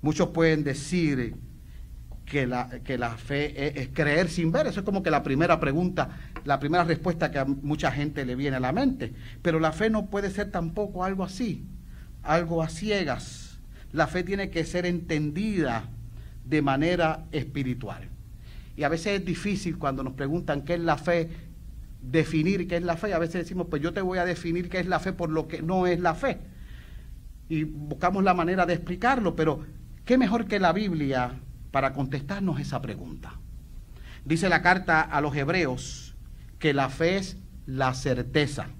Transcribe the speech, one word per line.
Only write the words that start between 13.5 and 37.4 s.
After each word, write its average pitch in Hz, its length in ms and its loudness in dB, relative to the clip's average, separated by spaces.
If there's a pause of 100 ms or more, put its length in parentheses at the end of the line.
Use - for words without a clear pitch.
La 151 140 4
fe 180 160 0
tiene 196 280 -2
que 160 140 0
ser 180 220 0
entendida 160 1000 0 (560)
de 147 180 4
manera 160 680 2
espiritual. 123 760 -4 (680)
Y - 80 -4
a 143 40 4
veces 185 320 0
es 170 40 -6
difícil 180 540 -2
cuando 135 240 -2
nos 131 120 -6
preguntan 143 480 -2
qué 165 120 0
es 170 60 -2
la 165 160 4
fe, 165 340 2 (680)
definir 160 680 2
qué 170 100 0
es 170 60 0
la 170 140 0
fe. 202 160 -2
A 165 60 2
veces 170 240 0
decimos, 175 260 -4
"Pues 147 140 0
yo 165 100 0
te 196 80 -2
voy 185 180 0
a 175 60 2
definir 175 440 -2
qué 185 120 0
es 180 60 0
la 180 140 2
fe 185 120 -2
por 170 180 -2
lo 156 180 0
que - 140 -6
no 180 240 2
es 175 140 4
la 170 140 4
fe". 262 240 0 (1120)
Y 156 160 0
buscamos 165 600 0
la 185 100 6
manera 180 320 4
de 175 80 2
explicarlo, 185 640 0
pero 156 280 2 (400)
¿qué 247 120 6
mejor 240 300 4
que 208 120 0
la 180 140 6
Biblia 143 640 0 (360)
para 135 220 2
contestarnos 143 680 -2
esa 135 240 -4
pregunta? - 520 -8 (920)
Dice 165 240 2
la 160 120 6
carta 175 420 6
a 147 180 2
los 147 160 0
Hebreos 143 800 -2 (420)
que 147 160 4
la 135 140 2
fe 175 300 2
es - 180 -6 (300)